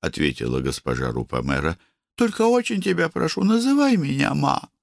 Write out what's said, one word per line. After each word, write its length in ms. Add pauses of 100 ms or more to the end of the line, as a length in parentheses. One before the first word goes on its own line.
ответила 600
госпожа 520
Рупа-мэра. 640 (380)
"Только 260
очень 400
тебя 280
прошу, 340
называй 520
меня 380
Ма". 340 (140)